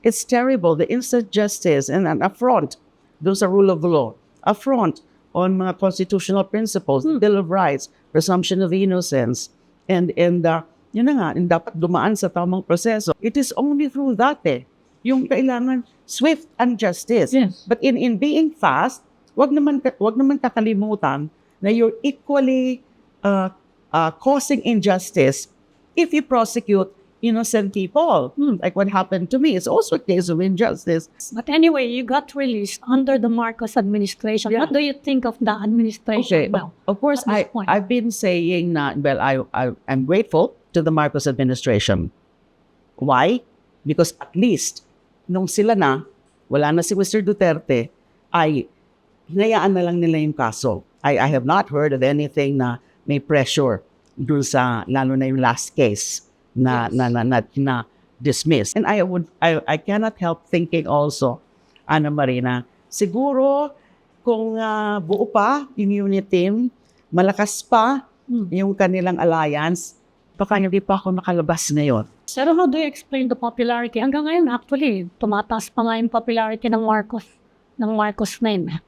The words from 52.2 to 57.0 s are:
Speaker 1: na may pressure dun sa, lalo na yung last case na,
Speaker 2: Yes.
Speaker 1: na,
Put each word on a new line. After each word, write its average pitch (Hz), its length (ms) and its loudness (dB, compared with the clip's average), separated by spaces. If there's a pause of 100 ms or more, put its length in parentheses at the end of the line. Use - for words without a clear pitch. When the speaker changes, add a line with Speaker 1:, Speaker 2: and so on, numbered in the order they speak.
Speaker 1:
na 123 240 -2 (240)
may 143 160 -2
pressure 135 640 0 (320)
dun 139 280 -2
sa, 123 440 0
lalo 131 280 0
na 131 120 0
yung 131 120 -2
last 120 360 0
case - 520 0 (260)
na, 123 380 0
Speaker 2:
Yes. - 20 -8
Speaker 1:
na, 127 140 0